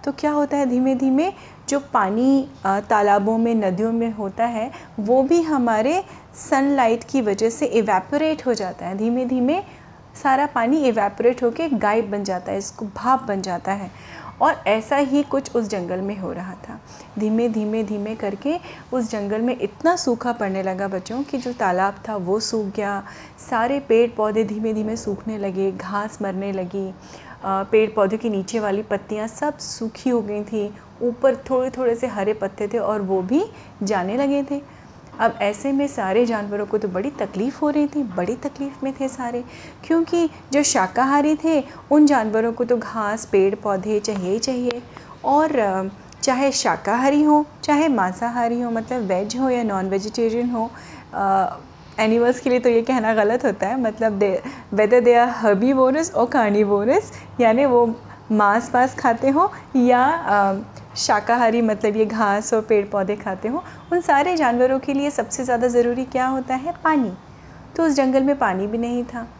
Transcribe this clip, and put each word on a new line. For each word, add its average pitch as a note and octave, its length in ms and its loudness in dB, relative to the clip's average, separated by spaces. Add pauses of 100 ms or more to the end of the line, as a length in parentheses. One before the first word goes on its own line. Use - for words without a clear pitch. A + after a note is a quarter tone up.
तो C#4+ 60 -2
क्या D4 200 -2
होता D4 260 0
है C#4 80 2
धीमे B3+ 300 2
धीमे C4+ 380 2 (360)
जो C#4+ 100 0
पानी, B3+ 720 2 (160)
अ, G3 140 0
तालाबों G#3 580 4
में, A#3 180 2
नदियों G#3 360 0
में A#3 220 -2
होता G#3 320 -4
है A#3 260 -4 (280)
वो B3 240 4
भी E4+ 180 4
हमारे C#4 640 2 (460)
सनलाइट C4 540 2
की C4+ 180 0
वजह G#3+ 280 0
से B3 160 -2
इवेपोरेट A3+ 800 0
हो A#3+ 80 2
जाता F#3+ 320 -6
है। F#3+ 120 -6
धीमे A#3+ 280 0
धीमे B3+ 380 0 (600)
सारा C#4 220 2
पानी B3+ 320 0
इवेपोरेट A#3+ 640 2
होके B3 260 0
गायब G#3+ 420 0
बन G#3 120 -4
जाता F#3+ 280 -6
है, G3 60 -2
इसको G3 280 -10
भाप B3 380 -2
बन G3 180 -4
जाता F#3 300 -6
है। G3 200 -8 (500)
और - 260 0
ऐसा A3 280 0
ही C#4+ 280 2
कुछ - 320 -4
उस A3+ 120 0
जंगल F#3 340 -4
में G3+ 160 -6
हो F3+ 140 -8
रहा F#3 220 -10
था। A3 260 -18 (400)
धीमे A3 300 2
धीमे, A3 340 -2
धीमे G#3 320 -6
करके A3 440 -4 (340)
उस A#3+ 180 -2
जंगल G#3 300 -4
में B3 200 -2
इतना E4 340 0
सूखा A#3+ 360 -2
पड़ने F#3+ 320 -4
लगा F#3+ 240 -4
बच्चों G3 360 -6
कि C#4+ 140 -6
जो B3 160 -6
तालाब G3 420 0 (140)
था G#3+ 60 -6
वो F#3+ 240 -2
सूख A3 260 -4
गया, G3+ 380 -6 (460)
सारे B3 300 0
पेड़ A#3 320 4
पौधे G#3+ 320 0
धीमे G#3+ 300 -4
धीमे G#3+ 240 -4
सूखने G#3+ 400 -6
लगे, G3 340 -2
घास G3+ 500 -8
मरने G3 300 -4
लगी, F#3+ 380 -6
अ, F#3 40 -14 (520)
पेड़ G3 440 2
पौधे G#3+ 280 2
के A3+ 120 -2
नीचे G3+ 300 -2
वाली G#3 220 -2
पत्तियाँ G#3+ 460 -6
सब D4 300 -4
सूखी - 520 -6
हो A#3+ 120 2
गई G#3 220 -6
थी, G#3 340 -6 (240)
ऊपर A#3+ 340 2
थोड़े B3+ 340 -2
थोड़े B3+ 260 0
से B3 120 -4
हरे G#3 260 -2
पत्ते G#3 340 -4
थे A3+ 100 -4
और G#3 240 -2
वो F#3+ 200 0
भी C4+ 240 0 (380)
जाने G3 340 -2
लगे C#4 260 0
थे। C#4+ 360 -10 (400)
अब - 220 0
ऐसे G#3 300 -2
में C#4 160 0
सारे A3 380 0
जानवरों G#3 400 -4
को G#3+ 120 -2
तो G#3 100 -2
बड़ी F#3+ 240 -4
तकलीफ़ A3 480 -4
हो D4+ 100 0
रही D4 180 2
थी, D4 160 -4
बड़ी F#3 320 -4
तकलीफ़ C#4 380 -8 (100)
में C4+ 180 -4
थे C4+ 60 -2
सारे, B3 360 -6 (400)
क्योंकि E4 460 2 (240)
जो C#4+ 100 4
शाकाहारी C#4 800 2
थे D#4 200 2 (280)
उन D4+ 140 8
जानवरों A3+ 480 2
को A#3 120 -2
तो A#3+ 120 2
घास, A3 480 -4
पेड़ G3 300 4
पौधे G#3 440 -2
चाहिए G3 320 -4
ही A3 80 0
चाहिए। B3 440 -4 (420)
और, D4 340 2
अ, F#3+ 240 0 (380)
चाहे C4+ 300 0
शाकाहारी A#3+ 720 0
हो, D4+ 220 6 (180)
चाहे D4+ 240 2
मांसाहारी A#3 720 0
हो, A#3+ 100 -4
मतलब A3+ 300 -4
वेज G3+ 360 -2
हो C4 120 0
या A#3+ 140 0
नॉन F#3+ 260 -2
वेजिटेरियन A3 600 0
हो, A#3 220 -4 (420)
अ, G3 440 0 (420)
एनिमल्स A#3 400 4
के B3+ 100 -2
लिए B3 100 4
तो A#3+ 100 4
ये A#3 120 4
कहना A#3 320 0
गलत A3 320 2
होता G3 220 0
है, B3+ 140 -2
मतलब A3 380 0
they, G3 180 2 (420)
whether A#3+ 280 6
they A#3+ 200 8
are A#3 180 -4
herbivorous C4 720 4
or A#3+ 180 2
carnivorous, G#3 680 4 (380)
यानी A#3+ 240 6
वो A#3+ 300 4 (360)
मांस G#3+ 440 4
वास B3+ 200 2
खाते A#3+ 340 2
हो E4+ 220 2 (240)
या, B3 300 6
अ, G3+ 500 2 (400)
शाकाहारी, A#3 640 2
मतलब G#3+ 340 0
ये A3 100 4
घास G#3+ 480 0
और A3 80 2
पेड़ G#3+ 240 2
पौधे G3+ 300 -2
खाते G3 320 -8
हो, D4+ 160 -4 (300)
उन F4 80 2
सारे E4 360 2
जानवरों B3+ 420 2
के C#4 140 -4
लिए C#4+ 160 0
सबसे B3 340 -4
ज़्यादा B3 240 0
ज़रूरी A#3+ 380 2
क्या B3+ 220 -2
होता C4 280 -4
है? D4 180 -6 (100)
पानी। C4 300 2 (640)
तो E4 80 0
उस D#4 100 2
जंगल C4+ 300 2
में C#4+ 160 0
पानी G3 280 0
भी A3 100 -4
नहीं A#3+ 260 -4
था। B3 240 -10 (120)